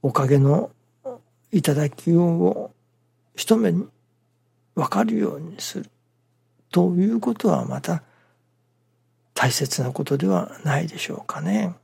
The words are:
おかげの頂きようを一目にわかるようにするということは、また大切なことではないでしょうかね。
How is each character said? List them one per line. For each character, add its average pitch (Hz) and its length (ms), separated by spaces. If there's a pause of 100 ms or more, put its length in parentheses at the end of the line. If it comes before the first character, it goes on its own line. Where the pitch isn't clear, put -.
お 135 100
か 135 160
げ 139 100
の 139 320 (800)
頂 147 460
き - 160
よ 170 120
う 170 200
を - 280 (640)
一 - 180
目 220 160
に 185 160 (880)
わ - 140
か 196 160
る 220 100
よ 214 200
う - 40
に 170 200
す - 200
る - 100 (800)
と 180 240
い 185 140
う 226 120
こ 233 140
と - 120
は、 - 160
ま 135 160
た 165 240 (1300)
大 - 160
切 135 320
な 127 120
こ 143 100
と 139 140
で 165 100
は - 380
な 143 160
い 170 60
で - 120
し - 100
ょ - 140
う - 20
か - 140
ね。 185 340 (100)